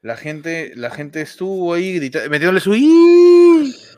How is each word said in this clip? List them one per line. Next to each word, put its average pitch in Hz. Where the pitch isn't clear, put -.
La 113
gente, 156
la 120
gente 147
estuvo 185
ahí 180
grita-, 135
metiéndole 156
su 190
ii. 339